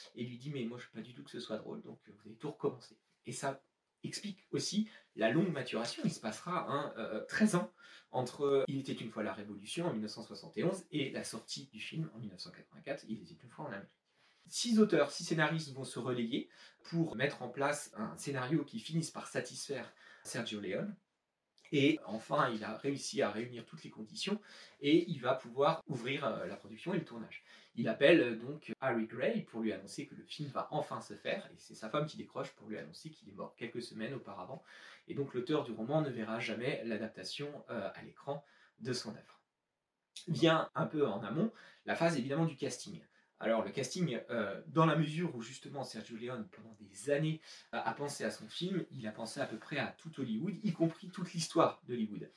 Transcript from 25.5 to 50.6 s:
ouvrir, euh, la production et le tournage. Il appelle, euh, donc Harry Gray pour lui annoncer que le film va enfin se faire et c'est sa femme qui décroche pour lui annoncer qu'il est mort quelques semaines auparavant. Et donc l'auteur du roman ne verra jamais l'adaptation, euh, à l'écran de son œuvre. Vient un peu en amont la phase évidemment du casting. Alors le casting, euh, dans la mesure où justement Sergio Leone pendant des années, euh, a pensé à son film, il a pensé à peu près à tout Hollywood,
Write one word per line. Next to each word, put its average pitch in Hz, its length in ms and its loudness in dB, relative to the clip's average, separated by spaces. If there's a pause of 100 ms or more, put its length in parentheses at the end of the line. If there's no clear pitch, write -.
ouvrir, 135 360 -2
euh, 104 220 0
la 101 100 -6
production 110 380 -6
et 175 40 2
le 139 60 0
tournage. - 380 -10 (320)
Il 117 140 0
appelle, 139 320 10
euh, 120 160 2
donc 135 340 -8 (100)
Harry 120 260 2
Gray 165 340 0
pour 113 200 -8
lui 107 120 2
annoncer 98 340 -8
que - 80 -18
le - 80 -14
film 143 280 -8
va - 200 -4
enfin 139 300 -2
se - 140 -12
faire - 320 -2
et - 100 -18
c'est - 180 -18
sa - 140 -8
femme 151 180 0
qui - 100 -10
décroche - 340 -6
pour 110 180 -18
lui 107 100 -6
annoncer - 320 -12
qu'il - 200 -20
est - 40 -16
mort - 220 -10
quelques 117 260 -6
semaines 113 320 -6
auparavant. 98 480 -10 (460)
Et - 60 -8
donc 135 200 -2
l'auteur 143 300 2
du 120 80 -6
roman 127 300 2
ne 139 80 2
verra 113 280 -4
jamais 113 460 -2
l'adaptation, 113 840 -6
euh, 104 240 -4
à - 80 -12
l'écran - 420 -8 (340)
de 123 140 -4
son 113 180 -4
œuvre. - 300 -16 (880)
Vient 160 460 6
un 160 120 2
peu 147 220 4
en 98 160 -2
amont 160 260 2 (360)
la - 100 2
phase 170 220 4
évidemment 139 260 2
du 160 120 2
casting. - 440 -6 (400)
Alors 113 240 4
le 101 80 -4
casting, 135 480 2 (100)
euh, 110 380 0
dans 160 180 8
la 151 100 6
mesure 156 380 2
où 117 80 -4
justement 135 400 -8
Sergio 113 340 -8
Leone 117 360 -6
pendant 110 280 -18
des 98 300 -6
années, 156 300 4 (340)
euh, 120 100 0
a - 80 0
pensé 143 300 -4
à 107 80 0
son - 180 -10
film, 180 440 0
il 120 160 -8
a - 20 -2
pensé 113 300 -6
à 131 40 0
peu 110 140 -4
près - 180 -6
à 110 120 0
tout - 320 -10
Hollywood, 131 420 0